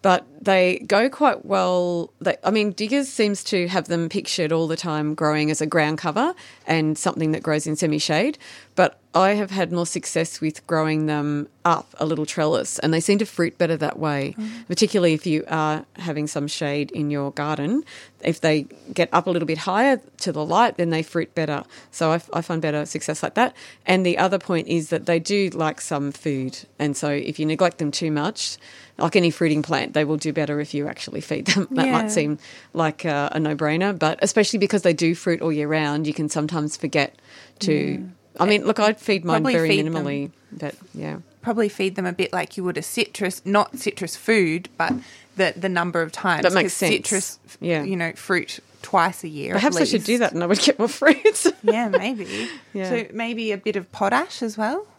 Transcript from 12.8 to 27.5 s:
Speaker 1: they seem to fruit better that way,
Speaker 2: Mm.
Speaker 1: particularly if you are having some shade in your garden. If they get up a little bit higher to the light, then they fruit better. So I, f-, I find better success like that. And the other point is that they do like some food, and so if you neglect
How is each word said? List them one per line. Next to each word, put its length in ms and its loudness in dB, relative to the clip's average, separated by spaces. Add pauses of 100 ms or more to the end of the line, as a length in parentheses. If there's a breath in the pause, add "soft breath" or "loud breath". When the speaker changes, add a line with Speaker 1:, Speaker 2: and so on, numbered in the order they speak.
Speaker 1:
they 60 4
seem 200 2
to 60 2
fruit 320 -2
better 200 0
that 200 -4
way, 400 -2
Speaker 2:
Mm. 300 -10
Speaker 1:
particularly 460 4
if 120 -2
you 220 0
are 380 -2 (120)
having 300 -4
some 200 -4
shade 440 -4
in 180 -2
your 220 -2
garden. 540 -2 (360 loud breath)
If 200 -2
they 260 2 (260)
get 200 2
up 120 4
a 40 -2
little 180 0
bit 120 -2
higher 420 2 (180)
to 140 -2
the 120 -2
light, 300 4
then 140 0
they 120 2
fruit 320 -4
better. 300 -2 (280 loud breath)
So 200 2
I, 40 4
f-, 180 -6
I 80 0
find 200 -2
better 240 0
success 380 -6
like 120 -4
that. 200 2 (300 loud breath)
And 200 4
the 120 2
other 200 2
point 300 -2
is 220 0
that 160 -2
they 140 2
do 340 0
like 260 -2
some 320 -4
food, 460 -4 (200)
and 200 -2
so 120 -2
if 300 -4
you 60 0
neglect 320 2